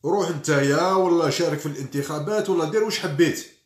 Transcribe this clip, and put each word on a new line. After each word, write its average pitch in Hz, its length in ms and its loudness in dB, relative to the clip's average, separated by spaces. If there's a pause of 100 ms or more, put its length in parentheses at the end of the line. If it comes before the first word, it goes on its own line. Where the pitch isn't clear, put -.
روح 175 240 0
نتايا 147 640 2
ولا 170 380 4
شارك 151 300 -2
في - 60 -12
الانتخابات 147 840 -4
ولا 165 200 0
دير 214 140 0
واش 220 160 -4
حبيت. 160 520 0 (140)